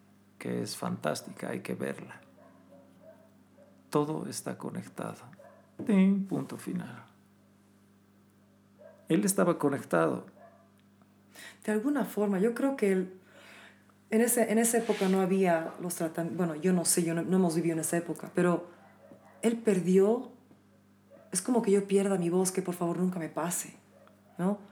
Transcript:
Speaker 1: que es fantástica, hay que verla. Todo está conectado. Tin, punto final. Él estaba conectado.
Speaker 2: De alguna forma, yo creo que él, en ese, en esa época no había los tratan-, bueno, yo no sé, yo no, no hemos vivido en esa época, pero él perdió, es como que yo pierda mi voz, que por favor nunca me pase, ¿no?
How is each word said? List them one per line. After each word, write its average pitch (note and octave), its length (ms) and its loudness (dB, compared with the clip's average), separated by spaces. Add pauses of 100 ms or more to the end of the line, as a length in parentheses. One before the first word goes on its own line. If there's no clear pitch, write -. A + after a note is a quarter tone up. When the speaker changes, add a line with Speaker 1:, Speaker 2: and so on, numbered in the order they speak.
(380)
Speaker 1:
que B2 240 -4
es - 140 -8
fantástica, - 720 -6
hay - 100 -6
que - 140 -8
verla. - 460 -8 (1700)
Todo D3+ 400 -2
está B2 300 -8
conectado. - 580 -10 (680)
Tin, G3 400 4
punto - 320 -6
final. - 460 -8 (2000)
Él F#3 160 4
estaba F3+ 340 2
conectado. C#3 680 0 (1400)
Speaker 2:
De G#3+ 80 -2
alguna A#3+ 320 0
forma, G3+ 340 0
yo A#3 160 2
creo C4+ 220 -2
que G3 160 2
él, F#3 200 -2 (960)
en A3 100 4
ese, A#3+ 300 2
en G#3+ 80 2
esa A#3 200 2
época G#3 300 2
no F#3+ 120 4
había F3+ 600 2
los F3+ 140 -6
tratan-, E3 420 -4
bueno, E3+ 200 0
yo E3+ 160 2
no F3 120 2
sé, - 200 2
yo E3 100 -2
no, E3+ 80 -2
no F#3 140 0
hemos F3 180 4
vivido E3 200 0
en D#3+ 60 -2
esa E3 160 -2
época, E3+ 380 -6
pero F3 320 2 (760)
él A3+ 140 2
perdió, G3 760 4 (1040)
es F#3 100 -2
como A#3+ 200 2
que G3+ 80 0
yo G3 160 4
pierda G3 320 2
mi E3+ 120 0
voz, F#3 220 2
que F3+ 100 -2
por F3+ 120 -4
favor E3+ 240 -2
nunca F3+ 200 0
me D#3 100 -4
pase, - 460 -6 (640)
¿no? G3 200 0 (120)